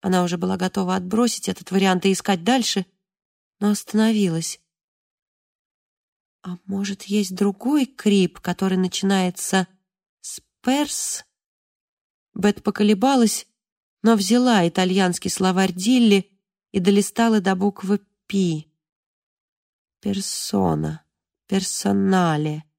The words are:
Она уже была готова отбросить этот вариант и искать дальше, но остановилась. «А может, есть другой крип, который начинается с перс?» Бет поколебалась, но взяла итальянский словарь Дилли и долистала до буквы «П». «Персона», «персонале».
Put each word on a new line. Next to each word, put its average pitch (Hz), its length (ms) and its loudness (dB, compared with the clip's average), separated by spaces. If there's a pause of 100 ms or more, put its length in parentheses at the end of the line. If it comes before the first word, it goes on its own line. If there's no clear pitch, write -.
Она 185 220 0
уже 175 140 -2
была 185 200 -4
готова 185 400 -2
отбросить 214 500 -2
этот - 240 -10
вариант 190 340 2
и 196 60 4
искать 185 320 -2
дальше, 220 420 0 (760)
но 202 80 2
остановилась. 208 920 0 (1900)
«А 175 200 -10
может, 196 380 -8
есть 202 300 -2
другой 208 520 -2
крип, 202 560 0
который 185 360 -2
начинается 185 880 -2 (540)
с - 220 -16 (200)
перс?» - 640 -4 (1080)
Бет 202 300 -2
поколебалась, 214 840 2 (540)
но 226 140 4
взяла 214 520 2
итальянский 185 600 0
словарь 185 420 0
Дилли 202 580 4 (440)
и 196 80 0
долистала 208 580 2
до 190 160 0
буквы 202 460 -2 (260)
«П». 170 380 0 (1400)
«Персона», 180 1040 -4 (420)
«персонале». 185 1160 -2 (140)